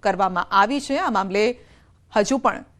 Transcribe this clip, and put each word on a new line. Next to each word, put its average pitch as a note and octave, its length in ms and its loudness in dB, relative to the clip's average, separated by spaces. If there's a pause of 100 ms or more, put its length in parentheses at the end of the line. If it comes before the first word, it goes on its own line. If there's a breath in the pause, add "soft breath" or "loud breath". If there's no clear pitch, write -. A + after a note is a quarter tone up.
કરવામાં F#3 540 -2
આવી B3 260 2
છે. C#4 200 -2
આ C#4 100 -2
મામલે G3 280 0 (680 soft breath)
હજુ A#3 260 2
પણ - 260 -2 (160)